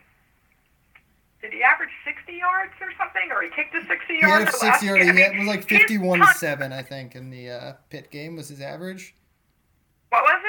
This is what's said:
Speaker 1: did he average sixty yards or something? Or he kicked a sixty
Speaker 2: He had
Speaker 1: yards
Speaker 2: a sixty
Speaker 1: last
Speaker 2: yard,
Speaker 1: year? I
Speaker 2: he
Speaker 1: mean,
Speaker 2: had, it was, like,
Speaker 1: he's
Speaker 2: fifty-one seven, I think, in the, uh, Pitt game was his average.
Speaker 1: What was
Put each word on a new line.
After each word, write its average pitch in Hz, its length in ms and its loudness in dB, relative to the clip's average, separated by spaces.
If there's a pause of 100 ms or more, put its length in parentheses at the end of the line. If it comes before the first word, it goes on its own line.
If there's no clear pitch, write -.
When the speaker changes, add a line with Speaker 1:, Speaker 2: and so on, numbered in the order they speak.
(1400)
Speaker 1:
did 214 120 -14
he 226 100 -8
average 311 260 2 (160)
sixty 320 320 -12
yards 370 420 -2
or 381 180 -12
something? - 340 -4
Or 220 100 -2
he 339 80 -6
kicked 294 260 -6
a 330 100 -6
sixty - 300 -4
Speaker 2:
He 311 60 0
had 311 80 8
Speaker 1:
yards 302 140 6
Speaker 2:
a - 80 0
sixty - 160 0
Speaker 1:
last 208 160 4
Speaker 2:
yard, 196 160 2
Speaker 1:
year? 185 40 6
I 175 80 6
Speaker 2:
he 180 40 4
Speaker 1:
mean, 190 100 8
Speaker 2:
had, 196 100 0
it 202 40 -4
was, 202 80 -2
like, 202 220 -4
Speaker 1:
he's 208 100 4
Speaker 2:
fifty-one 202 460 4 (100)
seven, 139 380 -4
I 131 80 -10
think, 131 340 -14
in 127 140 -16
the, 127 200 -14
uh, 127 240 -12 (160)
Pitt 139 220 -16
game 151 240 -12
was 160 140 -14
his 139 120 -18
average. 185 520 -14 (960)
Speaker 1:
What 240 140 4
was 330 260 2